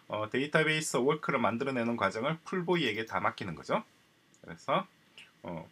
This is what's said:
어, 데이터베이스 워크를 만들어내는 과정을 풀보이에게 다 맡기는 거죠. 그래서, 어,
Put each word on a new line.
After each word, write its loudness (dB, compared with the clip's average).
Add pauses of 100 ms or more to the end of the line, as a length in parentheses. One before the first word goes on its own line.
어, -4
데이터베이스 2
워크를 2
만들어내는 2
과정을 0
풀보이에게 0
다 -2
맡기는 -2
거죠. -4 (580)
그래서, -4 (560)
어, -8